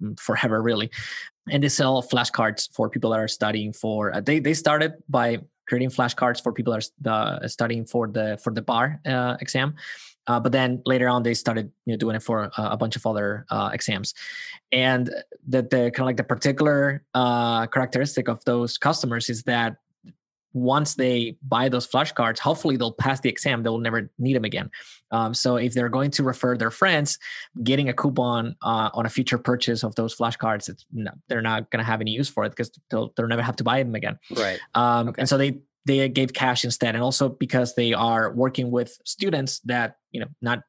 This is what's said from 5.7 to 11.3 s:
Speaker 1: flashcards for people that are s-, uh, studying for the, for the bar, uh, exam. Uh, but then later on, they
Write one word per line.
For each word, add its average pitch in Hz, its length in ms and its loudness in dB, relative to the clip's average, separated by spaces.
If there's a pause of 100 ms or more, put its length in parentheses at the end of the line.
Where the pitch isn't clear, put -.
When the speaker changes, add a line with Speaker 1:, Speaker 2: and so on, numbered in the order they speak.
Speaker 1:
flashcards 120 540 0
for 120 80 -2
people 117 220 -2
that 110 40 -2
are - 20 -4
s-, 110 640 -2
uh, 113 40 -4
studying 117 380 -2
for 117 220 0
the, 107 360 -2
for 113 100 -2
the 113 80 -4
bar, 127 440 0
uh, 123 340 0
exam. 139 360 -2 (520)
Uh, 120 120 4
but 117 120 2
then 127 340 2
later 127 240 4
on, 123 140 2
they 117 100 2